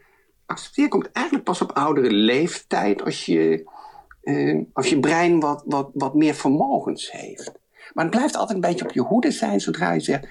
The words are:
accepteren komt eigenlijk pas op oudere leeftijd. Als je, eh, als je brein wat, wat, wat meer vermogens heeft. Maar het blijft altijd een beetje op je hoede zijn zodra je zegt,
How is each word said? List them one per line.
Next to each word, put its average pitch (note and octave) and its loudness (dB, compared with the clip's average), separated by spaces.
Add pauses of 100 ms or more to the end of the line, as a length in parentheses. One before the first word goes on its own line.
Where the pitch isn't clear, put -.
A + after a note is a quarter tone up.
(460)
accepteren - -2
komt - 0
eigenlijk C#4 -2
pas F#3 -2
op F#3 -6
oudere C#3 2
leeftijd. A2+ 0
Als - -6
je, D#2+ 2 (520)
eh, C#3+ 0 (140)
als - -2
je D3+ 2
brein E3 4
wat, D3 -2
wat, C#3 -2
wat C3+ -2
meer D3+ 4
vermogens C#3 0
heeft. - -14 (420)
Maar D#3+ 0
het E3 -2
blijft B3+ 0
altijd - -2
een F3 0
beetje E3+ -4
op - -8
je - 0
hoede B3 2
zijn G#3 0
zodra E3+ -2
je D#3+ 0
zegt, C#3+ -2